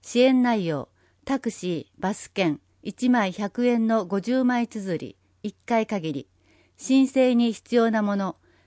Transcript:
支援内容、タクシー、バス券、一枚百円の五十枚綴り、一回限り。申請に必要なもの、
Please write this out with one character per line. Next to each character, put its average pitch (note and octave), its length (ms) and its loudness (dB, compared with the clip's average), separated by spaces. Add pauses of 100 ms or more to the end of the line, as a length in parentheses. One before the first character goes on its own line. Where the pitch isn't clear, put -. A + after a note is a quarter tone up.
支 - 200 0
援 B3+ 200 4
内 A#3 240 0
容、 D3+ 240 -4 (360)
タ C4+ 140 -2
ク A#3 100 -4
シ F3+ 480 -6
ー、 - 40 -12
バ F#3+ 120 -2
ス - 180 -10
券、 E3 300 -2 (220)
一 B3 260 -2
枚 A3 220 2
百 G#3 340 -4
円 A#3 220 2
の A3 180 2
五 G3 160 -4
十 B3+ 220 0
枚 B3 240 0
綴 F#3+ 300 -6
り、 A#2+ 200 -12 (260)
一 G#3 120 -10 (100)
回 A3+ 200 0
限 D#3+ 280 -4
り。 C#3 140 -8 (500)
申 C4 300 4
請 B3+ 280 2
に A#3+ 160 2
必 - 240 -8
要 A3+ 160 4
な A3 100 0
も G3+ 140 -2
の、 G3 220 -4 (300)